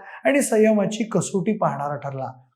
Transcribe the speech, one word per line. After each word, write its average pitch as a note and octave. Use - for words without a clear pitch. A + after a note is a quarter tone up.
आणि C#4
संयमाची G#3+
कसोटी G3+
पाहणारा C#3+
ठरला. C3+